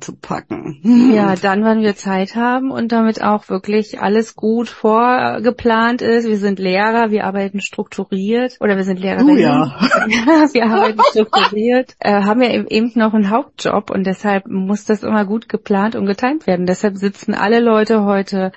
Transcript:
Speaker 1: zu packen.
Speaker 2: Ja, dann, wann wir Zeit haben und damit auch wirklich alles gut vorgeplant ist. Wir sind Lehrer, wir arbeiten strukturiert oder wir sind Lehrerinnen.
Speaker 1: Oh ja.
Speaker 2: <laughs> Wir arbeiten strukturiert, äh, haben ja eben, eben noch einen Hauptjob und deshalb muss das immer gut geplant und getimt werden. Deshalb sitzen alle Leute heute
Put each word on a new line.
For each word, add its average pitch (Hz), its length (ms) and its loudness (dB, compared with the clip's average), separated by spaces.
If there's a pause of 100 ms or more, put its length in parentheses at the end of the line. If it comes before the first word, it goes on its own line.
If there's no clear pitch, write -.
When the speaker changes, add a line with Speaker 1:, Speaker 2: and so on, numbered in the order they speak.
Speaker 1:
zu - 160 -14
packen. 196 1000 0
Speaker 2:
Ja, 202 200 2
dann, 196 280 0
wann 220 180 2
wir 208 140 0
Zeit 190 400 -4
haben 247 360 -2
und 233 200 -4
damit 226 320 0
auch 208 240 0
wirklich 208 540 -4
alles 220 340 0
gut 226 320 -2
vorgeplant 233 1120 0 (240)
ist. 233 260 0
Wir 214 100 0
sind 196 200 -2
Lehrer, 208 540 0
wir 208 140 -2
arbeiten 196 360 -4
strukturiert 214 1000 -6
oder 202 160 0
wir 190 60 -2
sind 190 160 -4
Lehrerinnen. 196 360 4
Speaker 1:
Oh 247 40 4
ja. - 380 0
Speaker 2:
<laughs> 254 760 2
Wir 226 120 2
arbeiten 226 340 0 (120)
strukturiert, 240 880 0
äh, 202 240 0
haben 214 180 2
ja 240 100 2
eben, 214 160 -2
eben 226 280 0
noch 220 180 2
einen 208 160 2
Hauptjob 208 600 -4
und 190 160 -2
deshalb 196 400 -4
muss 196 380 -4
das 214 180 -2
immer 214 220 0
gut 214 240 -6
geplant 208 460 -2
und 202 120 -4
getimt 254 400 -2
werden. 180 180 0
Deshalb 190 320 -2
sitzen 196 380 -4
alle 226 240 2
Leute 220 460 2
heute 196 520 -2